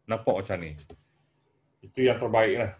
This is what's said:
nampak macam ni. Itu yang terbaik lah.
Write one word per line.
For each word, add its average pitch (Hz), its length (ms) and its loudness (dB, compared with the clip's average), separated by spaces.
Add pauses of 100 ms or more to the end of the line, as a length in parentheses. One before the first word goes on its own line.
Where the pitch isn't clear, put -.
nampak 104 400 -2
macam 90 160 -6
ni. 78 160 -12 (1040)
Itu 127 240 -2
yang 120 160 2
terbaik 113 380 4
lah. 104 200 -2